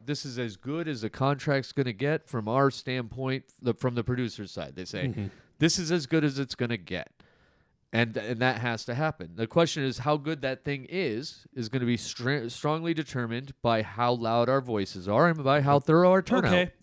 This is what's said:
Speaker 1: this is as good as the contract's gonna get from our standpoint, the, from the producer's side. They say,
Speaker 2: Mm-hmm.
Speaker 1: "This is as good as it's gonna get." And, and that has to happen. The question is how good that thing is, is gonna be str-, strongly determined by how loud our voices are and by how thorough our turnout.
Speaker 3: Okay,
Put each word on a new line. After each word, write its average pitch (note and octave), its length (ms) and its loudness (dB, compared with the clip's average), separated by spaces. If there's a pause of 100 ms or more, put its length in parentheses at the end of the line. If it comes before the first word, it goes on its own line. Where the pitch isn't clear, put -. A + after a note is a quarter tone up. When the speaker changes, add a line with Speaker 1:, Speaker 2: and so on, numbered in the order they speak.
Speaker 1:
this C#3 200 -6
is B2 120 -10
as A2+ 200 -6
good D#3 320 -6
as A#2+ 120 -6
the A2 80 -4
contract's C#3 640 0
gonna B2+ 220 -2
get C#3+ 360 -2
from A2 200 -4
our C3+ 200 6
standpoint, C3 760 -6 (160)
the, A#2+ 120 2
from B2 220 -2
the A#2+ 80 0
producer's A#2+ 480 -4
side. C#2+ 240 -10
They F2+ 100 -8
say, G#2+ 220 -6
Speaker 2:
Mm-hmm. G#2 180 -4 (320)
Speaker 1:
"This E3 220 4
is D#3+ 100 -4
as E3 160 0
good D3+ 200 2
as C3+ 120 0
it's C3+ 180 -4
gonna A#2+ 220 -2
get." F2 340 -8 (840)
And, A2+ 240 0
and A2+ 240 -6
that B2+ 180 2
has A#2 260 -4
to A#2+ 80 -6
happen. A#2 420 -4
The A2+ 120 -2
question E3 360 2
is B2+ 160 -2
how D3+ 180 2
good D3 240 -4
that C3 240 -4
thing C#3 240 -6
is, D3+ 680 -4
is A2+ 140 -6
gonna B2 160 0
be A#2+ 100 4
str-, A#2+ 540 -2
strongly D#3+ 440 -2
determined C3 680 -6
by A2+ 220 2
how A2 300 0
loud A#2 360 2
our C3+ 100 4
voices G2+ 480 -4
are C3 220 6
and D#3 120 -2
by C#3 200 4
how C#3+ 180 6
thorough E3+ 320 6
our F#3+ 100 6
turnout. A#3+ 320 2
Speaker 3:
Okay, F3+ 180 4 (100)